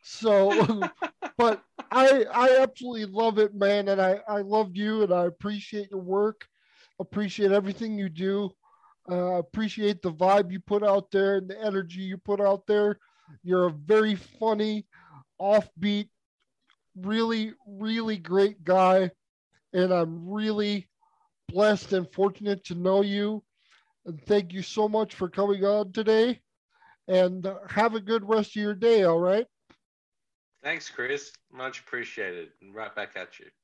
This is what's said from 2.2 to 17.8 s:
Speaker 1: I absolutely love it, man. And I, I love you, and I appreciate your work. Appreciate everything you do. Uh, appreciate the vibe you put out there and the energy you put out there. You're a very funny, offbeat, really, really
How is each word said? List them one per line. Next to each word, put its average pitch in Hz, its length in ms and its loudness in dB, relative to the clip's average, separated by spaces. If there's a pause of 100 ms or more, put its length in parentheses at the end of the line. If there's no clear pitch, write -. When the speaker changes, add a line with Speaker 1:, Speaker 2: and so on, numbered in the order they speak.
Speaker 1:
I 254 280 4
absolutely 247 460 -4
love 208 320 0
it, 208 160 2
man. 202 340 2
And 196 120 2
I, 190 260 2
I 208 140 -4
love 202 340 0
you, 214 280 -2
and 180 100 2
I 175 140 2
appreciate 202 640 -8
your 190 100 -8
work. 202 460 -2 (520)
Appreciate 196 540 -2
everything 202 460 -2
you 190 100 -4
do. 190 420 -4 (600)
Uh, 180 240 -2
appreciate 208 680 -2
the 175 100 -4
vibe 185 400 2
you 185 80 -8
put 208 220 -2
out 196 280 2
there 196 260 2
and 190 120 -4
the 202 140 -14
energy 190 380 -4
you 190 160 -8
put 202 240 -4
out 196 260 2
there. 208 320 2 (440)
You're 180 240 2
a 165 60 0
very 208 420 2
funny, 214 720 -2 (540)
offbeat, 208 680 0 (880)
really, 220 560 -2 (140)
really 214 520 -6